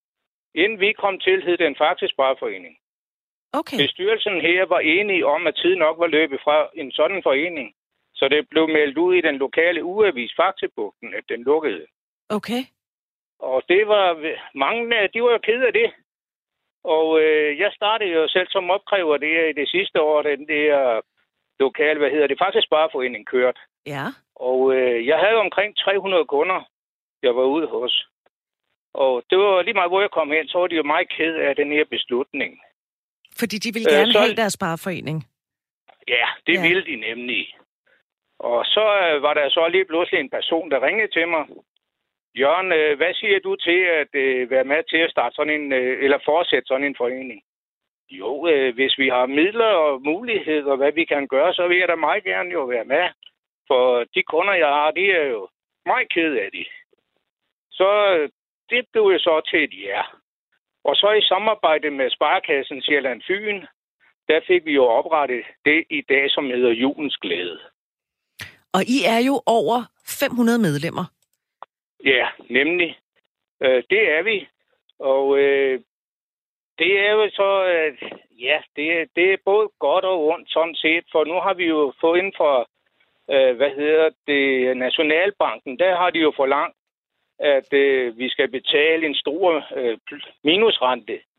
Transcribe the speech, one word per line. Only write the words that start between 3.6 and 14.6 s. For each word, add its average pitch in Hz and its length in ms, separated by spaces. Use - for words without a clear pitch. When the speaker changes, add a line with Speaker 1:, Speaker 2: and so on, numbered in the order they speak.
Speaker 1:
Bestyrelsen 190 640
her 175 240
var 175 140
enige 180 460
om, 160 220
at 147 80
tiden 180 240
nok 160 200
var 170 80
løbet 151 360
fra 151 300
en 139 180
sådan 175 320
forening, 151 500
så 139 120
det 147 220
blev 160 200
meldt 151 280
ud 180 180
i 175 60
den 151 160
lokale 160 460
ugeavis 175 520
Faxebugten, 120 800
at 107 160
den 117 140
lukkede. 131 420
Speaker 2:
Okay. 226 340
Speaker 1:
Og 131 300
det 202 180
var, 202 200
mange, 220 560